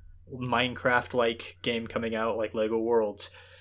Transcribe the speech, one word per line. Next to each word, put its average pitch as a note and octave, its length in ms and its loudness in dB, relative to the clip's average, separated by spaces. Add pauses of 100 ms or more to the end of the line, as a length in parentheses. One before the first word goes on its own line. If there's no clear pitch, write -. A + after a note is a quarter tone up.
(340)
Minecraft-like B2 1300 0
game A2+ 260 -2
coming A2+ 280 -2
out, A2 220 0
like G#2+ 160 -2
Lego A2 240 0
Worlds, A2+ 520 2 (320)